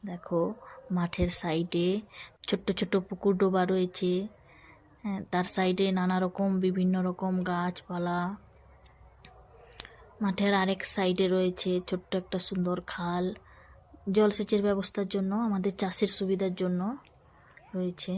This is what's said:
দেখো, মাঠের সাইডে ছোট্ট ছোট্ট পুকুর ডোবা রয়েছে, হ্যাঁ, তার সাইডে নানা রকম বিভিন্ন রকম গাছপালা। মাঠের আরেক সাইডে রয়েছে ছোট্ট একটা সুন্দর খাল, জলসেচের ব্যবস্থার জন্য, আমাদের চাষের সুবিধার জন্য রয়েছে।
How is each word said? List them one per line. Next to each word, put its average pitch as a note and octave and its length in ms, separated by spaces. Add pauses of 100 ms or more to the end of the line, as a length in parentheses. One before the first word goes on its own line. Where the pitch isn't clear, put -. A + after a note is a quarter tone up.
দেখো, F3 320 (560)
মাঠের F3 340 (100)
সাইডে E3+ 480 (600)
ছোট্ট - 180 (120)
ছোট্ট F#3+ 160 (140)
পুকুর G3 320
ডোবা F#3+ 240
রয়েছে, F#3 480 (880)
হ্যাঁ, G3 220 (100)
তার F3+ 240
সাইডে F#3 380
নানা F#3 320
রকম G3 260 (100)
বিভিন্ন F#3 340 (140)
রকম F#3 260 (140)
গাছপালা। F3 720 (2000)
মাঠের G3+ 340
আরেক F#3+ 260 (140)
সাইডে F#3 340
রয়েছে F#3 420 (160)
ছোট্ট - 240 (120)
একটা F#3 160 (100)
সুন্দর F3+ 280 (100)
খাল, F3 380 (920)
জলসেচের G#3 480
ব্যবস্থার G3 520
জন্য, G3 180 (160)
আমাদের G3 320
চাষের G3 380
সুবিধার F#3+ 360
জন্য F3+ 260 (920)
রয়েছে। F3+ 460